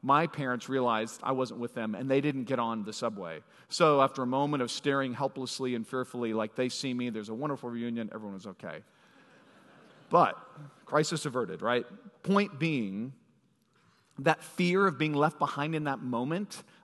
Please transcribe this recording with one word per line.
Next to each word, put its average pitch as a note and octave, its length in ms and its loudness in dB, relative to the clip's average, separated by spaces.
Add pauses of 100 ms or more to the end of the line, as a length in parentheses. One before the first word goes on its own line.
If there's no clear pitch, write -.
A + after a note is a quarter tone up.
My C#3+ 260 6
parents B2 420 -4
realized A#2 520 2
I C3 120 0
wasn't B2+ 260 -2
with A#2+ 160 -6
them, A2 180 -4
and C3 160 -4
they C3+ 100 6
didn't C#3 260 -2
get B2+ 140 -2
on A2+ 240 -2
the G#2 100 -8
subway. F#2+ 480 -6 (280)
So D3+ 320 6
after C3+ 220 2
a B2 40 -2
moment C#3 360 2
of A#2 80 -2
staring C3+ 420 0
helplessly C3 640 -4
and A2+ 120 -4
fearfully, A#2+ 460 -2
like, G#2+ 220 -2
they B2+ 140 0
see B2+ 240 -4
me, B2 160 -2
there's G#2+ 200 -6
a A2+ 40 -6
wonderful C3 360 -4
reunion, A#2 440 -4
everyone G#2+ 200 -8
was F#2+ 140 -12
okay. E2+ 320 -10 (1300)
But D#3 260 6 (500)
crisis D3+ 400 0
averted, A2+ 360 -4
right? A#2+ 240 0 (380)
Point G3 360 0
being, B2 540 -2 (1040)
that D#3 240 2
fear F3+ 420 4
of D#3+ 120 2
being D#3 160 2
left D3 260 2
behind D3+ 360 -2
in D3+ 100 0
that C3+ 140 -2
moment, B2+ 640 -4 (200)